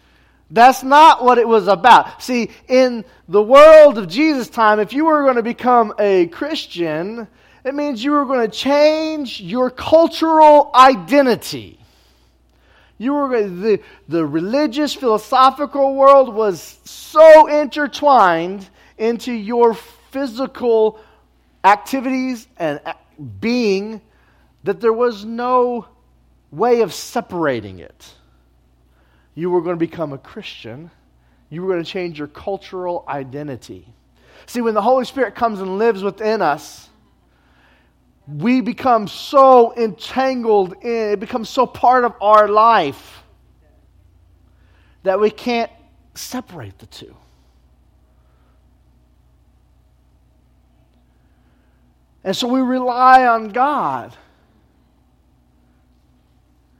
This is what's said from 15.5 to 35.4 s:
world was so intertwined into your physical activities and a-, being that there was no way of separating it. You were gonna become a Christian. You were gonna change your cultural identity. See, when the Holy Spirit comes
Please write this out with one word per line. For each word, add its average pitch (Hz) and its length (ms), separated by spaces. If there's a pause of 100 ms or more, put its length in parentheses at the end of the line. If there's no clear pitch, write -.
world 269 360
was 202 520
so 311 600
intertwined 240 1200 (260)
into 233 380
your 233 400
physical 233 1200 (640)
activities 254 960
and 151 300
a-, 160 80 (440)
being 214 600 (640)
that 190 160
there 226 140
was 226 320
no 247 580 (640)
way 185 300
of 190 140
separating 127 840
it. - 340 (1200)
You 170 160
were 180 100
gonna 175 160
become 165 380
a 131 40
Christian. 156 720 (600)
You 165 140
were 190 100
gonna 170 100
change 175 340
your 147 100
cultural 180 800
identity. 135 840 (540)
See, 240 160
when 226 100
the 208 80
Holy 247 240
Spirit 240 300
comes 226 260